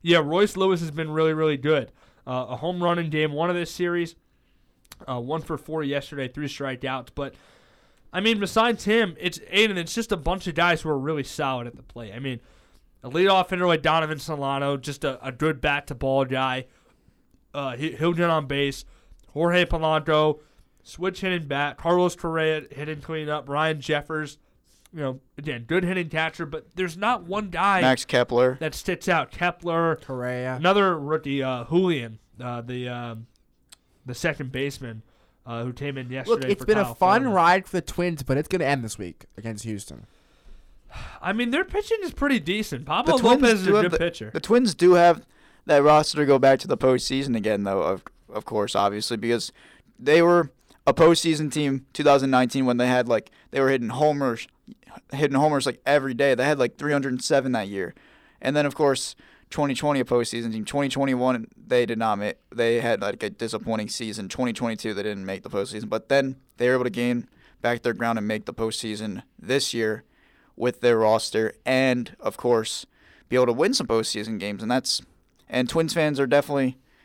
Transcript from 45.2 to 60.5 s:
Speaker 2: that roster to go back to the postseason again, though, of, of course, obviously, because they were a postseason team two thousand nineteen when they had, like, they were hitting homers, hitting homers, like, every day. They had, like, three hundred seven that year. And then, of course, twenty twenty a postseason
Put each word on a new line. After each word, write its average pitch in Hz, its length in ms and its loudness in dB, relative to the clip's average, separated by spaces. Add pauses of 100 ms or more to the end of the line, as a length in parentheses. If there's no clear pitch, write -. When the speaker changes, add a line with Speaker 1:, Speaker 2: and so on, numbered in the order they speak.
Speaker 2:
that 143 180 6
roster 151 360 6
to 147 60 4
go 139 140 6
back 135 200 6
to - 80 -12
the 139 100 0
postseason 131 580 0
again, 104 300 0
though, 98 160 0
of, 90 220 -2 (260)
of 110 160 -8
course, 104 300 -2
obviously, 104 420 0
because 113 340 -2 (480)
they 151 220 6
were 170 300 4 (360)
a 139 60 4
postseason 160 580 4
team 139 400 -2
two - 120 -4
thousand 139 260 6
nineteen 131 360 2
when 123 120 2
they 123 100 2
had, 127 220 2
like, 113 200 0 (220)
they 135 80 -2
were 135 100 4
hitting 123 200 0
homers, 135 580 0 (640)
hitting 139 240 0
homers, 143 300 2
like, 123 200 -4
every 135 280 2
day. 131 220 2
They 123 100 0
had, 147 140 0
like, 120 180 0
three 147 160 -2
hundred 135 300 -2
seven 135 300 2
that 107 140 -2
year. 98 260 -6 (480)
And 139 140 -2
then, 147 120 2
of 135 80 -6
course, 139 400 0 (340)
twenty 143 240 -2
twenty 143 260 -2
a 123 60 0
postseason 117 460 -2